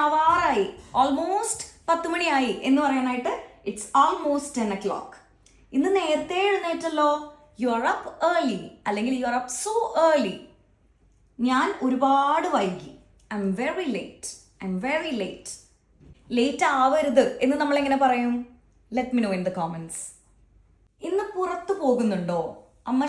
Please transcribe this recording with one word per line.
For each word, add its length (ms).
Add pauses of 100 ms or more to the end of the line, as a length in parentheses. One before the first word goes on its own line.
ആവാറായി, 640 (360)
almost 580 (280)
പത്ത് 260
മണിയായി 380 (160)
എന്ന് 180
പറയാനായിട്ട് 460 (380)
"It's 160 (160)
almost 460 (100)
ten 200
o'clock." 320 (680)
"ഇന്ന് 120 (100)
നേരത്തെ 380 (100)
എഴുന്നേറ്റല്ലോ." 640 (520)
"You 140
are 80 (100)
up 100 (260)
early" 320 (240)
അല്ലെങ്കിൽ 340
"You 100
are 100
up 100 (120)
so 120 (320)
early." 300 (1120)
"ഞാൻ 180 (200)
ഒരുപാട് 600 (100)
വൈകി." 340 (420)
"I'm 140 (160)
very 240 (100)
late." 300 (360)
"I'm 100 (140)
very 240 (120)
late." 260 (880)
ലേറ്റ് 280 (140)
ആവരുത് 460 (180)
എന്ന് 160
നമ്മൾ 220
എങ്ങനെ 200
പറയും? 320 (640)
Let 160
me 100
know 140
in 100
the 120
comments. 380 (1120)
"ഇന്ന് 160 (120)
പുറത്തു 460
പോകുന്നുണ്ടോ?" 580 (500)
അമ്മ 180